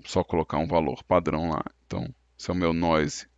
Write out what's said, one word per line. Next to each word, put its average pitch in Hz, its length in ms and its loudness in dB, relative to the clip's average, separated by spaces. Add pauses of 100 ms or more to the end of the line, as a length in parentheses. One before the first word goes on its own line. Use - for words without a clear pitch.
só 92 180 0
colocar 80 340 -2
um 80 100 0
valor 78 360 0
padrão 82 460 2
lá. 78 140 -2 (220)
Então, 87 260 -6 (260)
esse - 120 -14
é 95 40 0
o 90 40 -2
meu 85 160 2
noise 82 540 0 (100)